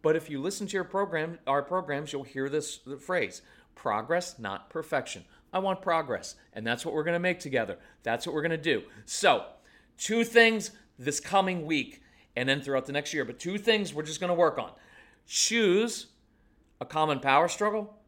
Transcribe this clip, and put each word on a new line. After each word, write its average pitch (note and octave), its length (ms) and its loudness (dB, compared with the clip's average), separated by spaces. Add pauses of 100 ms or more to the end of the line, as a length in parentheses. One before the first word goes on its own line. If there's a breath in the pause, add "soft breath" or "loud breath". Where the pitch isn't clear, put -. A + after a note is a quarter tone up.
But D#3 120 4
if D#3+ 140 -2
you C#3 140 -8
listen G3 240 -6
to F#3 80 -8
your F#3 100 0
program, E3+ 600 -4
our C#3 160 2
programs, D3 500 -4
you'll C#3 120 -6
hear C3+ 260 -4
this, D3 280 -4
the C3+ 200 -14
phrase, C#3+ 420 -4 (340 soft breath)
"Progress, B2 640 -2
not G2+ 300 -8
perfection." C#3+ 560 -4 (300 soft breath)
I F3+ 60 2
want F#3+ 200 -2
progress, D#3 540 -2 (180 soft breath)
and G#2+ 140 -6
that's A#2+ 180 -2
what E3 100 -4
we're D3+ 80 0
gonna E3+ 160 0
make F3+ 220 0
together. A#2 380 -2 (240 loud breath)
That's A#2 240 -2
what D#3+ 80 -6
we're D3+ 80 -2
gonna E3 160 -2
do. D3 260 0 (220 loud breath)
So, D3 400 4 (500 soft breath)
two A3+ 260 0
things A3+ 500 6 (260 loud breath)
this C#3 200 -2
coming F#3 460 2
week, D3 380 -2 (320 soft breath)
and B2+ 120 0
then C#3 140 2
throughout C3+ 240 -2
the C#3 80 -10
next D3 220 -4
year, C#3+ 100 0
but A2+ 140 -10
two F#3 180 -6
things G3+ 380 0
we're D3+ 80 -4
just D#3 180 -8
gonna F3 140 0
work E3 240 4
on. F#2 140 -8 (540 loud breath)
Choose A3 800 2 (720 soft breath)
a C#3+ 60 -10
common D#3 360 0
power C#3 280 6
struggle G#3 600 -2